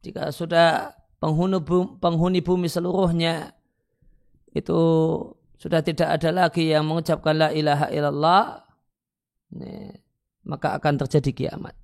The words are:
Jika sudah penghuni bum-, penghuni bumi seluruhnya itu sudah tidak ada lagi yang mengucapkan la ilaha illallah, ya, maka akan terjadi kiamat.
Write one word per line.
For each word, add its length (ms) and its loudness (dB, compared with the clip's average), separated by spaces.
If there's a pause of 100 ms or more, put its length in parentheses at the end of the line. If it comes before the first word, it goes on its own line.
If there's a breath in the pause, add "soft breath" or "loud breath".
Jika 240 -8
sudah 640 2 (240)
penghuni 420 0
bum-, 380 0
penghuni 420 2
bumi 300 0
seluruhnya 880 -2 (960)
itu 260 -2 (800)
sudah 220 -2
tidak 400 -2
ada 100 0
lagi 400 0
yang 140 2
mengucapkan 500 0
la 160 2
ilaha 380 0
illallah, 760 0 (960)
ya, 380 -16 (480)
maka 320 -4
akan 260 0
terjadi 300 0
kiamat. 500 -8